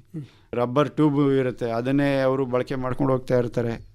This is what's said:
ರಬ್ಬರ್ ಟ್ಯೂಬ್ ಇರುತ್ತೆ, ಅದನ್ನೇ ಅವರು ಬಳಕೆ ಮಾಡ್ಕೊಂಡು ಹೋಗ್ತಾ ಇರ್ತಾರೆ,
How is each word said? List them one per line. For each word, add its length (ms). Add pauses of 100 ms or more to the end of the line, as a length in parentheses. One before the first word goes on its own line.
(540)
ರಬ್ಬರ್ 360
ಟ್ಯೂಬ್ 420
ಇರುತ್ತೆ, 400
ಅದನ್ನೇ 500
ಅವರು 240
ಬಳಕೆ 300
ಮಾಡ್ಕೊಂಡು 380
ಹೋಗ್ತಾ 240
ಇರ್ತಾರೆ, 580